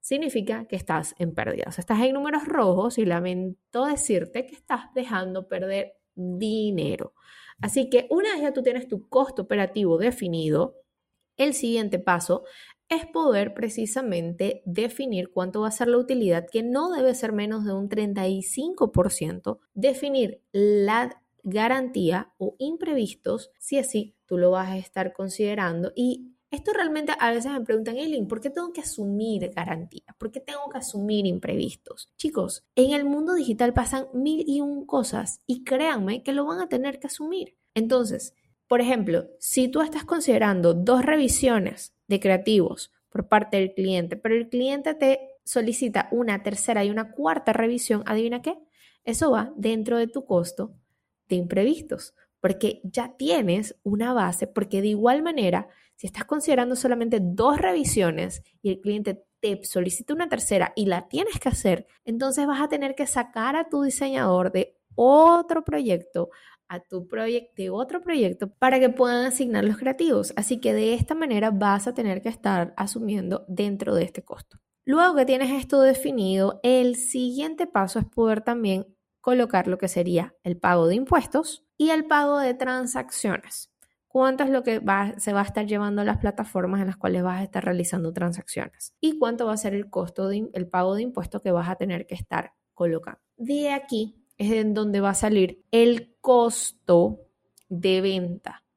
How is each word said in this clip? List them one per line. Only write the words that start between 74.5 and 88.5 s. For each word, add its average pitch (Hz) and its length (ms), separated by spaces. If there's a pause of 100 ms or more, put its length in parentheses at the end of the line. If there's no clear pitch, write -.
Luego 320 320
que 262 100
tienes 262 240
esto 269 300
definido, 226 800
el 247 320
siguiente 277 720
paso 202 320
es 208 60
poder 220 380
también 214 440 (340)
colocar 240 460
lo 185 120
que 185 100
sería 175 560
el 180 140
pago 175 280
de 175 80
impuestos 269 720 (100)
y 311 140
el 311 140
pago 294 340
de 262 160
transacciones. 254 1160 (340)
¿Cuánto 262 380
es 269 60
lo 262 120
que 226 160
va, 202 400
se 208 140
va 202 80
a 202 60
estar 208 200
llevando 208 360
a - 20
las 214 140
plataformas 196 640
en 190 60
las 190 100
cuales 185 280
vas 185 160
a 196 40
estar 196 200
realizando 175 480
transacciones? - 880